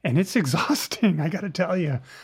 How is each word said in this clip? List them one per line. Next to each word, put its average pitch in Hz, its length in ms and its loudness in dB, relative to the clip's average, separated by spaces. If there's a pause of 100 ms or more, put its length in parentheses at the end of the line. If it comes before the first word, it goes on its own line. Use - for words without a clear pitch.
and 127 160 2
it's 190 180 0
<laughs> - 0 -
exhausting, 185 840 0
I 151 80 0
gotta 190 220 -6
tell 185 260 -2
you. 147 240 0 (240)